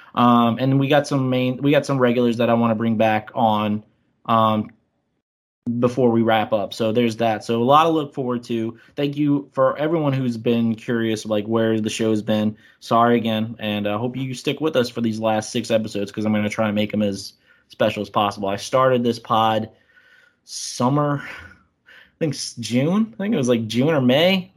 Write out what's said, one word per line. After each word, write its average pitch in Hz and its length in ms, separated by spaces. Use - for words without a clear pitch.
Um, 120 460
and 135 180
we 135 80
got 143 220
some 131 200
main, 127 320
we 143 120
got 143 140
some 139 120
regulars 120 380
that 117 140
I 117 40
wanna 117 220
bring 117 200
back 110 380
on, 107 480
um, 110 440
before 123 300
we 113 120
wrap 110 300
up. 101 200
So 113 200
there's 117 240
that. 113 280
So 117 160
a 120 40
lot 147 200
to 170 60
look 151 240
forward 123 300
to. 113 340
Thank 143 200
you 143 360
for 131 240
everyone 151 360
who's 127 240
been 117 400
curious, 113 500
like, 107 200
where 113 340
the 107 100
show's 110 320
been. 107 340
Sorry 117 380
again, 110 420
and 104 300
I 104 100
hope 120 180
you 131 180
stick 135 260
with 151 160
us 120 120
for - 120
these 113 180
last 110 320
six 113 220
episodes 107 400
'cause 107 120
I'm 107 80
gonna 107 160
try 110 180
and 104 100
make 107 180
'em 107 80
as 101 300
special 107 340
as 98 80
possible. 101 380
I 98 80
started 131 480
this 120 160
pod 110 480
summer, 143 800
I - 960
think 151 160
s-, - 240
June. 139 560
I - 20
think 202 180
it 165 40
was, 123 100
like, 117 180
June 120 240
or 151 100
May 170 560